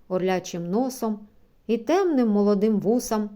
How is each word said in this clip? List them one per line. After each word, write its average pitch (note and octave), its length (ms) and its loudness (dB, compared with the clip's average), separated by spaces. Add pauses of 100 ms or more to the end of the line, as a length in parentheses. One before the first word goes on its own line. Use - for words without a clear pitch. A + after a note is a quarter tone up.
орлячим F3+ 640 -2
носом A3 500 -2 (480)
і A3+ 100 0
темним C#4+ 520 2
молодим G3+ 500 2
вусам G#3+ 560 0